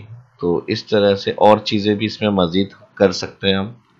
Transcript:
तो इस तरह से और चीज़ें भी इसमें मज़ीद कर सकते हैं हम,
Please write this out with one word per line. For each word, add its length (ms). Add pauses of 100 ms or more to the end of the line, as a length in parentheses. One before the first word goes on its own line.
(400)
तो 300
इस 200
तरह 260
से 240
और 200
चीज़ें 380
भी 80
इसमें 280
मज़ीद 400 (220)
कर 180
सकते 340
हैं 80
हम, 200 (240)